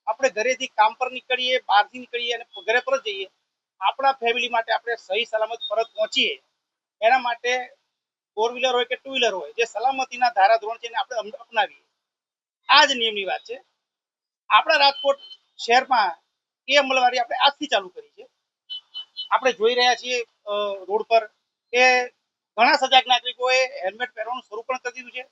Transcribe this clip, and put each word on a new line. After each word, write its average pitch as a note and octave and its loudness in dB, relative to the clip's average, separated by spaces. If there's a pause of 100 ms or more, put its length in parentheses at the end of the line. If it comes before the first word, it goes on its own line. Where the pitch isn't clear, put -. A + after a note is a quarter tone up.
આપણે C4 -2
ઘરેથી B3 -4
કામ A3 2
પર B3+ -4
નીકળીએ, B3+ -4
બહારથી G#3 0
નીકળીએ A#3+ -8
અને A#3 -8 (160)
ઘરે A3 0
પરત C4 -2
જઈએ, G3 -8 (540)
આપણા C4+ 0
ફેમિલી A#3+ -2
માટે A3+ -2
આપણે A3+ -4
સહી A3 -4
સલામત A3 -4 (120)
પરત A3 -2
પહોંચીએ, G#3+ -4 (580)
એના A#3+ 4
માટે B3 -4 (680)
ફોર A3+ -2
વ્હીલર B3 -2
હોય A#3+ 0
કે B3+ -6
ટુ C4+ -16
વ્હીલર B3 0
હોય, D#3 -10
જે A3+ -2
સલામતીના B3 -2
ધારાધોરણ A3 2
છે A#3 -14
એને A#3 -14
આપણે A3+ -6
અમ-, G#3+ -8
અપનાવીએ. G#3+ -4 (840)
આ C#4+ 8
જ C#4 -2
નિયમની A3+ -4
વાત F3 -6
છે. B3 -16 (840)
આપણા D4+ 4
રાજકોટ C#4 2 (460)
શહેરમાં A#3 2 (500)
એ C4+ 0
અમલવારી C4 2
આપણે A#3+ -4
આજથી C#4 0
ચાલુ G3+ -2
કરી - -20
છે. C4+ -20 (1040)
આપણે A#3 2
જોઈ A3 0
રહ્યા B3 2
છીએ, B3 -6
અ, - -14 (360)
રોડ G#3 -2
પર A3+ 2 (460)
કે B3+ 4 (480)
ઘણા C4 6
સજાગ C4 4
નાગરિકોએ B3 0
હેલ્મેટ A3 -8
પહેરવાનું A#3 -8
શરૂ A3 -14
પણ B3+ -8
કરી B3 -10
દીધું B3 -18
છે. B3+ -14